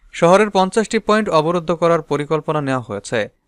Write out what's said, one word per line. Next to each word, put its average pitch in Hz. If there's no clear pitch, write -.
শহরের 190
পঞ্চাশটি 196
পয়েন্ট 214
অবরুদ্ধ 165
করার 165
পরিকল্পনা 151
নেওয়া 135
হয়েছে, 107